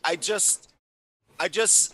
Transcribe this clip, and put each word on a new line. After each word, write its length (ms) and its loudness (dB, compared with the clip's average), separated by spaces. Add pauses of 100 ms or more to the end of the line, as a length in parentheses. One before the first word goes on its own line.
I 120 0
just, 520 -2 (720)
I 80 -2
just 440 2